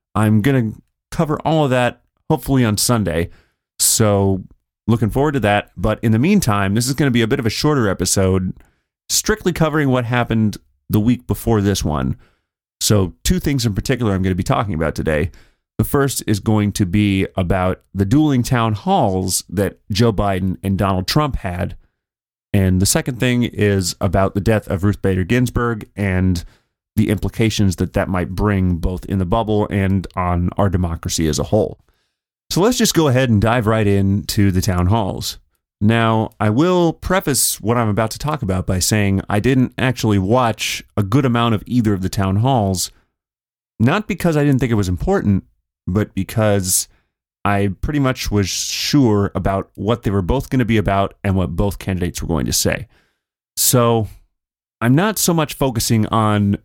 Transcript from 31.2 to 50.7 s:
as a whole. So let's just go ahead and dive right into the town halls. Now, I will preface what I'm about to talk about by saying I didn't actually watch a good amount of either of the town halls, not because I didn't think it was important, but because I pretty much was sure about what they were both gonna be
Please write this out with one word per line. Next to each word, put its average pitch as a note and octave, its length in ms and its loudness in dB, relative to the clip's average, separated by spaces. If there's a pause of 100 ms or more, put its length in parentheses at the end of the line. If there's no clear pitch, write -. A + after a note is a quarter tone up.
as D2 100 -2
a C#2+ 60 -2
whole. - 340 -2 (720)
So D#3 100 0
let's A#3+ 180 2
just A3 160 0
go D#3+ 120 4
ahead C3 240 2
and G#2+ 100 4
dive A2+ 280 2
right A2 180 2
into G2+ 640 0
the F2+ 100 0
town F2+ 260 0
halls. G2+ 520 -2 (460)
Now, A2+ 540 2
I G#2+ 100 0
will E3+ 440 2
preface - 680 -2
what A2+ 160 0
I'm A#2 120 0
about G#2+ 240 0
to - 80 -12
talk D3 220 -4
about F#2 260 -2
by F#2 100 0
saying G2 500 0
I G#2 120 0
didn't B2+ 360 2
actually A#2 400 0
watch A2 640 0 (160)
a G#2+ 60 0
good A2+ 220 0
amount A#2 320 0
of F2+ 100 -6
either A2+ 260 2
of F#2+ 100 -2
the F#2+ 60 -2
town F#2+ 280 0
halls, G#2 560 0 (880)
not E3 260 2
because E3+ 300 0
I D3 80 2
didn't C3+ 160 2
think B2+ 100 0
it A#2 60 2
was G2+ 120 0
important, G2+ 540 0 (460)
but G2+ 260 -2
because G2+ 720 0 (580)
I G2+ 360 0
pretty D3+ 180 -4
much C3 320 -2
was G2+ 180 0
sure - 840 0
about F#2+ 400 -4
what A2+ 300 -2
they G#2+ 80 -2
were G2 100 2
both A#2 280 -2
gonna B2+ 140 2
be A2 120 2